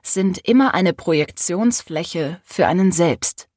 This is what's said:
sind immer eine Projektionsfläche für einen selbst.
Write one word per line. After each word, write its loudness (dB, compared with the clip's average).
sind 0
immer 2
eine 2
Projektionsfläche -2
für -2
einen 2
selbst. -2